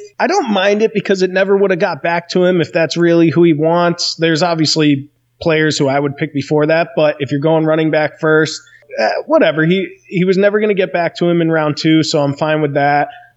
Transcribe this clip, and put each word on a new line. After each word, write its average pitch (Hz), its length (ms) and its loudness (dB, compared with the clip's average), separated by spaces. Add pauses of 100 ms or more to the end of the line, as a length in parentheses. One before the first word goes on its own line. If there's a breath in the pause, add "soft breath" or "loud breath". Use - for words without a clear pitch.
(200)
I 339 80 0
don't 339 240 -2
mind 202 280 0
it - 140 0
because 190 280 -2
it 185 80 0
never 190 260 0
would 196 160 2
have 170 80 -2
got 175 240 -4
back 170 260 -4
to 180 140 2
him 180 160 2
if - 120 -4
that's 165 240 -2
really 170 340 4
who 170 120 2
he 170 100 6
wants. 170 640 0
There's 160 300 0
obviously 151 680 0 (320)
players 156 340 0
who 143 120 0
I 135 100 0
would 143 180 -4
pick 156 160 -6
before 147 360 -2
that, 165 280 0
but 151 220 0
if 143 140 -6
you're 143 80 -2
going 160 260 2
running 156 240 0
back 151 300 -2
first, 156 380 0 (400 soft breath)
uh, - 120 0 (160)
whatever. 165 400 2
He, 185 320 -2 (100)
he 180 160 -2
was 185 140 0
never 202 220 2
gonna 214 120 0
get 185 220 -2
back 170 220 -4
to 175 120 0
him 170 140 0
in 165 80 0
round 156 260 -2
two, 160 260 2
so 151 200 -2
I'm 139 120 -2
fine 156 280 -2
with 143 120 -2
that. 143 340 0 (280 loud breath)